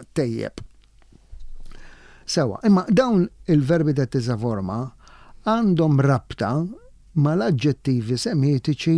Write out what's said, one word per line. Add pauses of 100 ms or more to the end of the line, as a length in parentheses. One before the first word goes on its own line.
(120)
tejjeb. (1600)
Sewa,
imma
dawn (200)
il-verbi
tat-tisa
forma (640)
għandhom
rabta (600)
mal-aġġettivi
semitiċi